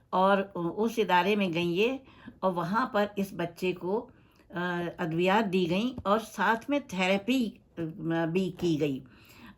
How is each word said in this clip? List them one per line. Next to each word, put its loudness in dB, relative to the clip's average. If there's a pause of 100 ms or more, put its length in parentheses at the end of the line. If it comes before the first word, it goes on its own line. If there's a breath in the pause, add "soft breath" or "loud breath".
(100)
اور 4 (160)
اس -2
ادارے 4
میں 0
گئی 0
یہ، 2 (440 loud breath)
اور 0
وہاں -2
پر 0 (100)
اس -2 (100)
بچے -2
کو، -4 (420 soft breath)
آ، -4 (180)
ادویات 2
دی 2
گئیں -2
اور 4
ساتھ -2
میں 2 (100)
تھراپی، 0 (280)
آ، -4
بھی 0
کی 0
گئی، -2 (580 loud breath)